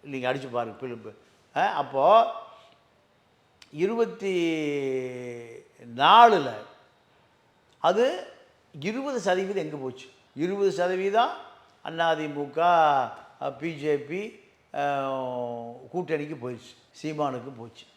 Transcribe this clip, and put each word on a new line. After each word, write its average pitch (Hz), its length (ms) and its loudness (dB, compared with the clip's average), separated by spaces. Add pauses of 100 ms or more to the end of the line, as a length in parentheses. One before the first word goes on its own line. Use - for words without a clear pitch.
நீங்க 135 300 -2
அடிச்சு 135 160 -8
பாருங்க, 117 280 -6
பிலிப்பு. 113 340 -12 (440)
ஆ, 156 60 2
அப்போ 170 640 4 (1400)
இருபத்தி 190 640 -2 (1600)
நாலுல 185 520 8 (1300)
அது 226 480 2 (540)
இருபது 247 400 -4
சதவீதம் 190 440 0
எங்க 151 120 -8
போச்சு? 131 300 -10 (280)
இருபது 190 380 0
சதவீதம் 196 580 2 (540)
அதிமுக, 156 760 -2
அ, 143 1000 2
பி 165 140 -8
ஜே 147 240 -2
பி, 180 440 -8 (340)
அ, 143 100 -2 (1080)
கூட்டணிக்கு 151 500 -4
போயிடுச்சு, 120 320 -12 (280)
சீமானுக்கு 143 540 -4
போச்சு. 113 280 -18 (120)